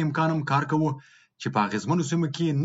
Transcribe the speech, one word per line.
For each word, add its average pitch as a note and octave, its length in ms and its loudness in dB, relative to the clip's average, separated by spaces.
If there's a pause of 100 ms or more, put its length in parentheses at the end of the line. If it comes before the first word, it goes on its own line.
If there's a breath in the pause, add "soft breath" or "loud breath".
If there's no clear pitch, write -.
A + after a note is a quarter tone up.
امکان D#3+ 260 0
هم D#3+ 100 0 (100)
کار C#3 200 2
کوو D#3 180 2 (520 loud breath)
چې - 120 -4
په A2 120 2
اغېزمنو G#2+ 440 0
سیمو E3 260 0
کې E3 120 0 (180)